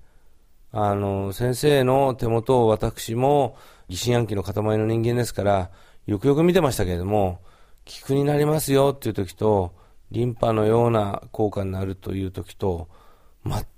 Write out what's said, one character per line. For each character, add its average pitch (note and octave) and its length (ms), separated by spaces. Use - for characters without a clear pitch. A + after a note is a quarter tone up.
あ G#2 220
の、 G2 400
先 B2 220
生 C#3+ 280
の C3 300
手 A#2+ 140
元 A#2 360
を A2+ 40
私 A2 480
も C3+ 420
疑 F2+ 100
心 A#2+ 200
暗 A#2+ 80
鬼 G#2+ 100
の G2 80
塊 F#2 100
の A2 80
人 A2+ 180
間 A#2 120
で A#2+ 100
す - 80
か G2 100
ら、 G2 280
よ G2+ 140
く C3 80
よ C#3 80
く D#3 80
見 F3 100
て F#3 80
ま C#3 100
し G#2 60
た G2+ 80
け F2+ 60
れ F2 60
ど F2 80
も、 F#2+ 340
菊 - 280
に C#3 100
な D3 140
り D3 80
ま D3+ 140
す C#3 120
よ C#3 240
っ C#3 40
て A2+ 100
い - 20
う - 40
時 G2 180
と、 G#2 400
リ A2 120
ン B2 120
パ A#2 180
の G#2+ 120
よ A#2 220
う A#2 40
な G#2 400
効 G#2+ 180
果 G2 140
に G2 80
な F#2+ 120
る F#2+ 120
と F#2+ 180
い F#2+ 100
う F#2+ 80
時 F#2+ 220
と、 F2 340
全 - 200